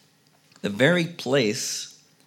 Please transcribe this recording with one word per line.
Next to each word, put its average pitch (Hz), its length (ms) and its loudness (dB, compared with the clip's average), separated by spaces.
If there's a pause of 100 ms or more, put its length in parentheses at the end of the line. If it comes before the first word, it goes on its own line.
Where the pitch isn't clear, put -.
(600)
The - 80 -4
very 156 360 2
place - 920 -2 (300)